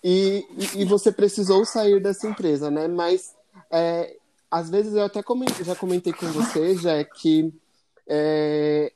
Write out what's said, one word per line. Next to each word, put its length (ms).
e, 440
e, 240
e 60
você 260
precisou 540
sair 340
dessa 260
empresa, 440
né? 180
Mas, 460
é, 460
às 200
vezes 240
eu 80
até 200
comen-, 400
já 140
comentei 380
com 140
você, 480
já 160
é 120
que, 480
é, 880